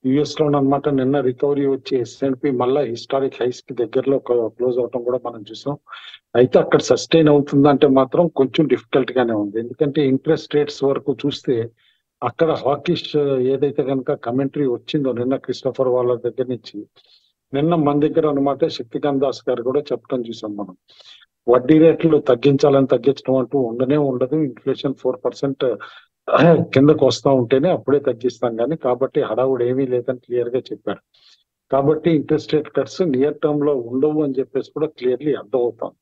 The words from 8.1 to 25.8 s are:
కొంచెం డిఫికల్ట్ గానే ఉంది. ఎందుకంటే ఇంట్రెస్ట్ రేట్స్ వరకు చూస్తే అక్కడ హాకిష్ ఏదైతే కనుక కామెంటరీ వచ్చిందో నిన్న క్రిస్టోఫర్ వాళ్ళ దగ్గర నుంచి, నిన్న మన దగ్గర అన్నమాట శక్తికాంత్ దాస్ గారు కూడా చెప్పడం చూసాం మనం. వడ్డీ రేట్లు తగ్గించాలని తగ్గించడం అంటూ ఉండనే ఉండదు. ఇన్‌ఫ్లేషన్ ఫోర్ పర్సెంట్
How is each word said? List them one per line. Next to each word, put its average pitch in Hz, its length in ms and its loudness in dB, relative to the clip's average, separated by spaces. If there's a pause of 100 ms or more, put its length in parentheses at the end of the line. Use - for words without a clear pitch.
కొంచెం 135 240 2 (100)
డిఫికల్ట్ 123 440 -2
గానే 117 260 0
ఉంది. 104 200 -6
ఎందుకంటే 139 360 -2 (120)
ఇంట్రెస్ట్ 147 460 -2
రేట్స్ 147 320 -2
వరకు 139 220 -2 (120)
చూస్తే 139 320 -2 (760)
అక్కడ 160 200 0 (140)
హాకిష్ 143 420 -2 (480)
ఏదైతే 139 380 -2
కనుక 135 340 -2
కామెంటరీ 139 420 -2 (100)
వచ్చిందో 135 340 -4 (100)
నిన్న 131 140 -2 (100)
క్రిస్టోఫర్ 127 520 -2
వాళ్ళ 123 300 0
దగ్గర 123 280 -4
నుంచి, - 220 -16 (800)
నిన్న 165 180 2 (120)
మన 143 200 2
దగ్గర 156 260 0
అన్నమాట 139 460 0
శక్తికాంత్ 135 460 -2
దాస్ 123 240 -6
గారు 120 200 -2
కూడా 143 120 0 (100)
చెప్పడం 123 380 -4
చూసాం 110 300 -10
మనం. 92 160 -12 (760)
వడ్డీ 127 320 4
రేట్లు 156 340 4 (140)
తగ్గించాలని 139 640 4
తగ్గించడం 131 480 0
అంటూ 139 140 -4 (140)
ఉండనే 127 260 0 (140)
ఉండదు. 127 260 -2 (120)
ఇన్‌ఫ్లేషన్ 131 520 -6
ఫోర్ 127 260 -2
పర్సెంట్ 139 380 -4 (1080)